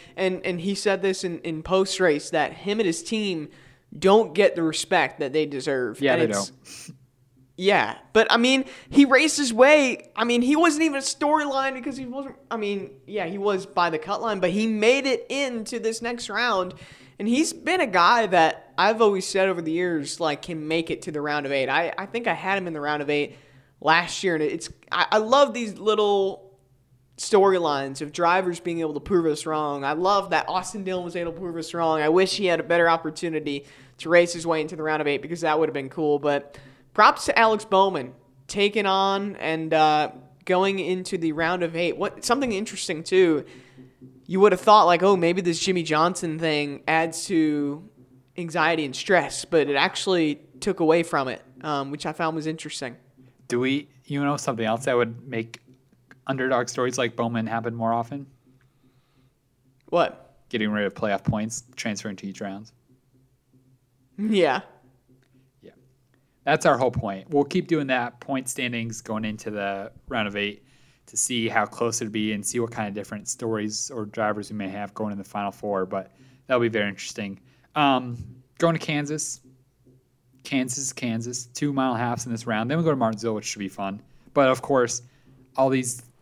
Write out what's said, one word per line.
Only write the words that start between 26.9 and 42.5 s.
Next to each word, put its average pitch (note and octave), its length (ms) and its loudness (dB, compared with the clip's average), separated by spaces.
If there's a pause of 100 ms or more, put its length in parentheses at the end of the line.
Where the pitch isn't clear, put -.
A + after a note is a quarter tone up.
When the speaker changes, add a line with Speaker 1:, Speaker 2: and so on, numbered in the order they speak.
Speaker 1:
storylines D#3 840 2
of D3 100 -8
drivers F3 480 2
being E3+ 200 -6
able D#3 160 -4
to C#3+ 40 -8
prove E3+ 260 0
us D3+ 200 0
wrong. D3+ 380 -4
I D3 100 -2
love F#3+ 380 0
that D#3 160 2
Austin F#3 360 -4
Dillon F#3 200 -4
was E3+ 120 -10
able E3+ 180 -6
to E3+ 60 -14
prove E3+ 180 -8
us E3 180 -8
wrong. D#3+ 260 2
I D3+ 80 4
wish F#3 280 4
he G3+ 80 0
had E3+ 140 2
a - 40 -4
better E3+ 260 4
opportunity D#3 760 -2 (340)
to D#3+ 100 -8
race F3 240 6
his E3 140 -8
way D#3+ 140 0
into D#3 140 -8
the D#3 80 -8
round D#3 180 0
of D3 60 -2
eight C#3 140 0
because D#3+ 200 -8
that D#3 180 2
would D#3 100 2
have - 40 -6
been C3+ 160 -6
cool. D3 300 0
But C#3+ 380 -2 (360)
props B3 320 4
to - 120 0
Alex A3 280 4
Bowman F#3 480 2 (340)
taking G3+ 380 0
on G3 520 0
and, D#3+ 360 -2
uh, D3+ 380 4 (340)
going F#3+ 340 2
into F3+ 380 -4
the E3 140 -2
round E3 320 -2
of E3 120 -2
eight. E3 220 0
What, G3+ 280 -6
something B3 260 0